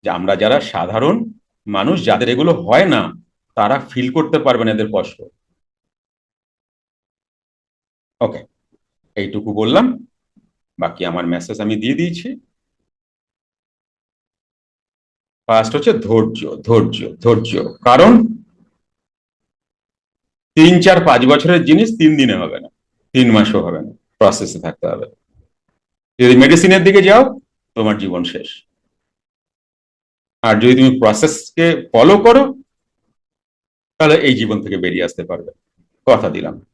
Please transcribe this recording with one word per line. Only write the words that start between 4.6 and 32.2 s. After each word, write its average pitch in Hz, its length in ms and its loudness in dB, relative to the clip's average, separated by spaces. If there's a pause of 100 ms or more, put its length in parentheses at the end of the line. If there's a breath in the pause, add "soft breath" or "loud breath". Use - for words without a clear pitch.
না 110 100 -2
এদের 107 220 -6
কষ্ট। - 220 -8 (3000)
ওকে, 117 200 -6 (760)
এইটুকু 104 340 -10 (100)
বললাম, 151 260 0 (920)
বাকি - 320 -8
আমার 90 220 -8
মেসেজ 87 320 -10
আমি 107 180 -4
দিয়ে 139 180 -6
দিয়েছি। 175 280 -8 (3250)
ফার্স্ট 113 300 0
হচ্ছে 202 160 0 (140)
ধৈর্য, 113 340 -2 (280)
ধৈর্য, 113 300 0 (260)
ধৈর্য, 113 280 0 (360)
কারণ 165 240 6 (2500)
তিন, 160 160 6 (120)
চার, 180 140 6 (100)
পাঁচ 123 120 4 (120)
বছরের 165 360 2
জিনিস 202 200 4 (120)
তিন 156 100 4 (100)
দিনে 117 220 0
হবে - 220 -10
না, - 40 -20 (460)
তিন 127 120 4 (100)
মাসও 107 300 0
হবে 82 180 -8
না, - 60 -16 (280)
প্রসেসে 101 480 0
থাকতে 82 260 -10
হবে। - 140 -12 (1120)
যদি 127 240 6
মেডিসিনের 175 440 4
দিকে 196 220 4
যাও 220 140 6 (540)
তোমার 107 260 -2
জীবন 90 200 -6 (100)
শেষ। - 160 -14 (1900)
আর 110 180 2
যদি 123 140 4
তুমি 131 240 4
প্রসেসকে 151 680 -2 (260)
ফলো 151 260 6
করো, 233 240 6 (1600)